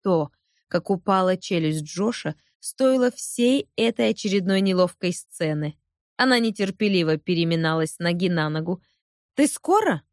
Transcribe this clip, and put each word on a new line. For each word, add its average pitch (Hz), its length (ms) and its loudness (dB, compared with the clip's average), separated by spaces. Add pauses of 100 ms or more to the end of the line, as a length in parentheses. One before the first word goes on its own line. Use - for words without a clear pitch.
То, 160 300 0 (360)
как 175 220 -4
упала 185 460 2
челюсть 160 480 -2
Джоша, 180 520 -6 (240)
стоило 262 520 0
всей 247 640 0
этой 226 340 0
очередной 196 520 0
неловкой 180 500 0
сцены. 151 680 -6 (380)
Она 254 240 2
нетерпеливо 190 800 0
переминалась 165 760 0
с - 40 -20
ноги 175 300 0
на 156 200 0
ногу. 160 320 -4 (520)
«Ты 285 140 4
скоро?» 349 640 0